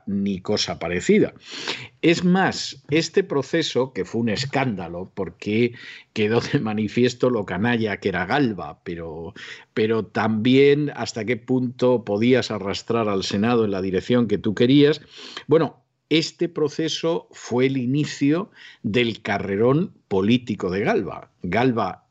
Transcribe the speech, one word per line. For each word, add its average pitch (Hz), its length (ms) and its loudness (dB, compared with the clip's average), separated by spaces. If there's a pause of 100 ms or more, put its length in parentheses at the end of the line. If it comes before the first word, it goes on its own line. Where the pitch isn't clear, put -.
ni 98 340 -2
cosa 92 380 -2
parecida. 87 540 2 (720)
Es 165 220 2
más, 180 680 0
este 160 340 0
proceso, 139 680 -2
que - 100 -4
fue - 160 -4
un 117 80 0
escándalo, 98 880 -4
porque 104 580 -2 (400)
quedó 110 280 2
de - 180 -2
manifiesto 117 720 0
lo 107 160 -2
canalla 107 520 0
que 104 120 -2
era 90 160 -2
Galba, 98 580 -2
pero, 82 480 -10 (400)
pero 110 320 0
también 127 880 4
hasta 113 300 -6
qué 113 140 -2
punto 123 680 0
podías 113 460 2
arrastrar 104 580 -2
al 95 160 0
Senado 113 400 2
en 107 60 0
la 95 100 -2
dirección 95 480 0
que 101 80 0
tú 92 180 -2
querías. 143 460 4 (460)
Bueno, 151 340 2 (300)
este 160 400 0
proceso 156 840 -4
fue 123 340 0
el 135 120 0
inicio 143 720 0 (320)
del 117 400 0
carrerón 107 720 0 (140)
político 101 600 0
de 92 100 -2
Galba. 135 500 -2 (120)
Galba 107 680 0